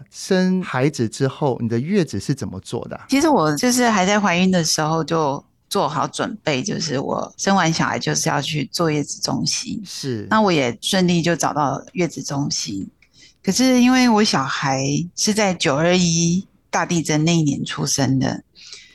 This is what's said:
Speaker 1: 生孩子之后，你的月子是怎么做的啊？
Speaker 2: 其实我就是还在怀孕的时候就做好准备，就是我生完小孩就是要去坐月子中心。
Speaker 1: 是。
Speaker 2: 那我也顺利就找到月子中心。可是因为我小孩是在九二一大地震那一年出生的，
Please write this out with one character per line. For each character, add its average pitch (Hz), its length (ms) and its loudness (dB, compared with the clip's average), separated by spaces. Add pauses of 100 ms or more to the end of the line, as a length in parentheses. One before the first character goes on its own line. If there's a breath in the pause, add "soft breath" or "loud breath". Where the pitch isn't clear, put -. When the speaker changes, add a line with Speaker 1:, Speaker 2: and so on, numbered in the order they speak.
(100)
Speaker 1:
生 185 520 0
孩 135 280 0
子 117 180 -2
之 135 180 -2
后， 131 360 -2
你 113 60 0
的 117 120 0
月 175 240 0
子 98 160 -6
是 143 140 -2
怎 101 120 -8
么 92 140 -10
做 - 260 -8
的 - 100 -12
啊？ - 120 -16
Speaker 2:
其 269 100 2
实 320 120 2
我 156 260 2
就 247 160 0
是 247 160 2
还 202 160 2
在 208 160 2
怀 185 160 2
孕 185 140 4
的 175 120 2
时 160 200 0
候 160 200 0
就 151 400 -2 (280)
做 190 180 0
好 151 180 -2
准 143 380 -6
备， 131 180 0
就 - 160 -4
是 143 200 -4
我 - 400 -4
生 196 180 2
完 165 160 2
小 156 140 0
孩 117 120 -2
就 151 160 -2
是 - 140 -2
要 143 140 0
去 151 280 -4
坐 165 200 0
月 151 120 0
子 - 200 -10
中 143 240 -2
心。 - 400 -4
Speaker 1:
是。 117 420 -8
Speaker 2:
那 220 140 2
我 190 100 4
也 127 300 0
顺 185 260 2
利 170 140 2
就 170 120 2
找 147 200 -2
到 139 280 -2 (120)
月 175 120 0
子 - 160 -8
中 147 280 -4
心。 98 360 -6 (560 soft breath)
可 196 80 -2
是 247 300 4
因 247 100 6
为 254 160 4
我 214 160 4
小 151 220 0
孩 135 400 -2 (320)
是 - 160 0
在 196 220 2
九 156 200 0
二 170 220 2
一 170 500 2 (220)
大 180 160 0
地 160 180 0
震 151 220 2
那 170 100 4
一 160 80 4
年 143 220 0
出 - 220 -6
生 135 320 2
的， - 260 -2 (500 loud breath)